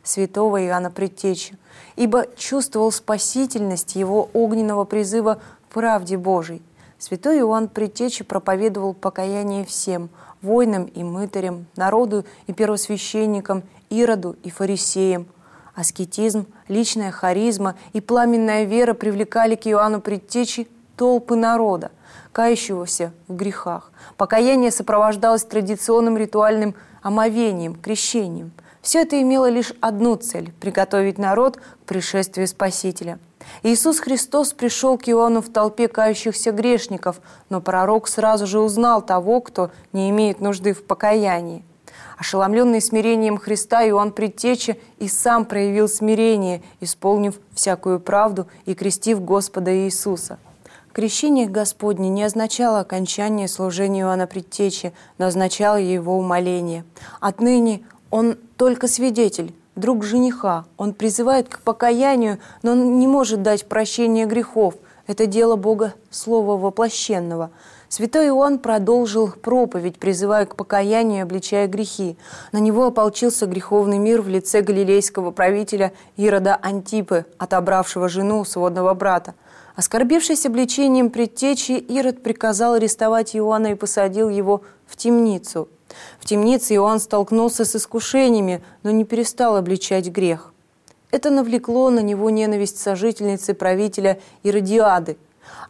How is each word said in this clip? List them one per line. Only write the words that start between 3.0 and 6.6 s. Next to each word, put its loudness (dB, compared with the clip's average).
его 0
огненного 0
призыва -2
к -20
правде -2
Божией. -2